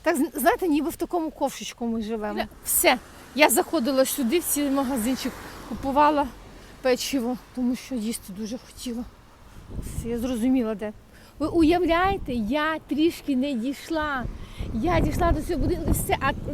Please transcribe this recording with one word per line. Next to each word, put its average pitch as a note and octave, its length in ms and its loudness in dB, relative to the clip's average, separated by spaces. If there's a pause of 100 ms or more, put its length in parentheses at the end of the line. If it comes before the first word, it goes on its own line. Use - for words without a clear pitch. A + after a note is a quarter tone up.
Так, D#4+ 160 2
зн-, C#4+ 220 -2
знаєте, F4+ 280 4
ніби D4 220 2
в - 60 -6
такому D#4+ 360 -2
ковшечку - 560 -4
ми A3+ 140 -2
живемо. G#3 380 -4 (260)
Все. D4 320 4 (380)
Я D4 140 6
заходила C4+ 560 2
сюди, C#4 340 0
в - 40 -2
цей C#4+ 260 0
магазинчик, C4 640 0 (380)
купувала C#4 580 2 (540)
печиво, B3+ 560 0 (180)
тому B3+ 200 0
що - 200 -10
їсти A3 420 -6
дуже A3 200 -8
хотіла. A#3+ 460 -10 (760)
Все, - 300 -8
я A#3 100 -2
зрозуміла, A#3+ 560 2
де. G#3+ 180 -8 (460)
Ви D4+ 80 0
уявляєте, E4+ 840 4
я D4+ 460 0
трішки D4 560 0
не C#4 180 0
дійшла. C#4 680 -2 (500)
Я D4+ 260 2
дійшла E4+ 320 2
до D#4 100 2
цього D#4+ 180 -2
будинку, E4 300 0
і - 20 2
все, - 280 0
а C#4 140 0 (200)